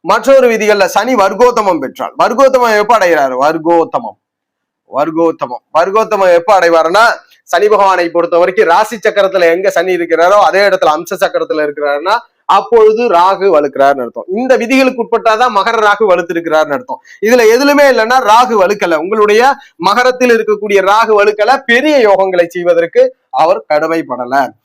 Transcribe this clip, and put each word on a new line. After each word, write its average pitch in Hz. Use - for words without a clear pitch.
மற்றொரு 247
விதிகள்ல 208
சனி 247
வர்க்கோத்தமம் 208
பெற்றால், 123
வர்க்கோத்தமம் 240
எப்ப 208
அடைகிறாரு? 151
வர்க்கோத்தமம், 156
வர்க்கோத்தமம், 156
வர்க்கோத்தமம் 196
எப்ப 170
அடைவாருன்னா, 170
சனி 190
பகவானை 190
பொறுத்த 170
வரைக்கும் 185
ராசி 220
சக்கரத்துல 190
எங்க 190
சனி 180
இருக்கிறாரோ 170
அதே 175
இடத்துல 180
அம்ச 175
சக்கரத்துல 160
இருக்கிறாருன்னா 147
அப்பொழுது 214
ராகு 185
வலுக்கிறார்னு 139
அர்த்தம். 113
இந்த 254
விதிகளுக்கு 262
உட்பட்டாதான் 226
மகர 220
ராகு 208
வலுத்திருக்கிறார்னு 165
அர்த்தம். -
இதுல 233
எதுலுமே 285
இல்லைன்னா 226
ராகு 233
வலுக்கல, 180
உங்களுடைய 208
மகரத்தில் 247
இருக்கக்கூடிய 208
ராகு 220
வலுக்கல, 208
பெரிய 285
யோகங்களை 190
செய்வதற்கு 170
அவர் 196
கடமைப்படல. 151